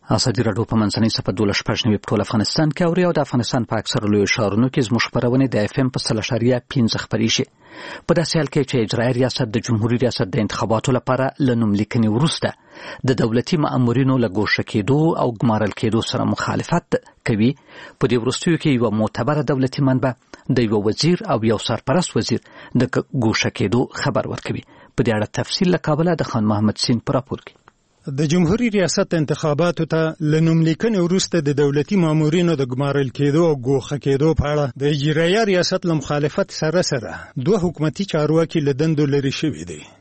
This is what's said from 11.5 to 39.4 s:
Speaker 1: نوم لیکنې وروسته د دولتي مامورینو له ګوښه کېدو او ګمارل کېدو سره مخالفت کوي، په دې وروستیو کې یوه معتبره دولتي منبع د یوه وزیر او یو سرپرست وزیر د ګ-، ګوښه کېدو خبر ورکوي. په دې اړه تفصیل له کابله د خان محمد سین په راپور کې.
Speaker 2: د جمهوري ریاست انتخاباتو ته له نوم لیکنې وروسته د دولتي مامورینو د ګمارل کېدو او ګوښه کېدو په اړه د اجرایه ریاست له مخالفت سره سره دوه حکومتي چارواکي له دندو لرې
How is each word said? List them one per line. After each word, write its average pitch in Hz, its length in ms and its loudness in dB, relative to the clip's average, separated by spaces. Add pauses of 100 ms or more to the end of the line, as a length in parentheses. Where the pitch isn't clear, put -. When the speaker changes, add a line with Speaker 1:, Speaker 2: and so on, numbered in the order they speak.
Speaker 1:
نوم 104 180 2
لیکنې 110 340 0
وروسته 139 340 0 (600)
د 127 140 2
دولتي 120 420 0
مامورینو 131 600 2
له 110 40 0 (100)
ګوښه 101 340 0
کېدو 120 280 2 (220)
او 139 60 2 (140)
ګمارل 110 380 2
کېدو 110 200 0 (120)
سره 110 220 0
مخالفت - 680 -2 (260)
کوي، 113 240 2 (480)
په - 80 0
دې 117 160 2
وروستیو 147 400 0
کې 139 160 2
یوه 113 120 0 (120)
معتبره 131 400 -2
دولتي 131 480 0
منبع 131 220 0 (340)
د 123 120 2 (100)
یوه 104 180 0
وزیر 160 480 0
او 120 100 0
یو 110 140 2
سرپرست 135 580 -2
وزیر 113 240 -2 (400)
د - 60 4
ګ-، 135 200 -2 (180)
ګوښه 110 340 0
کېدو 110 220 0 (260)
خبر 113 260 -2
ورکوي. - 300 -8 (340)
په - 60 0
دې 113 140 2
اړه 104 100 0 (160)
تفصیل - 340 -2
له - 20 0
کابله 160 360 0
د 143 200 -4
خان 110 100 0 (100)
محمد 107 320 0
سین 117 200 0
په 131 140 0
راپور - 260 -12
کې. - 80 -20 (520)
Speaker 2:
د 147 240 -2
جمهوري 180 400 2
ریاست 190 440 0
انتخاباتو 160 800 0
ته 160 100 2 (300)
له 160 80 2
نوم 165 220 4
لیکنې 190 440 0
وروسته 180 340 0
د 147 200 0
دولتي 147 420 0
مامورینو 160 540 2
د 135 160 -2
ګمارل 139 380 0
کېدو 143 380 2
او 147 80 2 (100)
ګوښه 139 380 -2
کېدو 139 240 2 (100)
په - 140 2
اړه 147 140 0 (160)
د 147 120 2
اجرایه 160 560 0
ریاست 185 400 0
له 160 100 2
مخالفت 147 600 -2
سره 160 220 0
سره 107 360 -4 (180)
دوه 156 280 2
حکومتي 151 400 -2
چارواکي 160 560 0
له 143 120 0
دندو 151 340 2
لرې 139 340 0